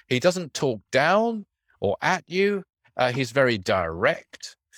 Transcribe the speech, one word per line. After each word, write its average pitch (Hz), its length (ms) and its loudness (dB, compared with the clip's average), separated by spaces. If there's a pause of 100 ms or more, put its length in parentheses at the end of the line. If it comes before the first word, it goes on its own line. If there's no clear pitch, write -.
He 127 120 0
doesn't 175 340 0
talk 120 280 -4 (100)
down 202 560 2 (320)
or 190 240 0
at 170 240 0
you. 196 360 -2 (320)
Uh, 123 160 0
he's 123 200 -2
very 123 260 2
direct. 92 1000 -2 (220)